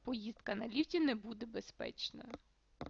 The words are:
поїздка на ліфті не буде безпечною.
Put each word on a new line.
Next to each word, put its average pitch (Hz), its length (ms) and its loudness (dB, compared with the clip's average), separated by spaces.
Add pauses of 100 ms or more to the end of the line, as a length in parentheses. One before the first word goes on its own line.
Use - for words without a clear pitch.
поїздка 226 540 -2
на 226 120 -2
ліфті 294 320 2
не 285 160 6
буде 220 300 -6
безпечною. - 880 -6 (560)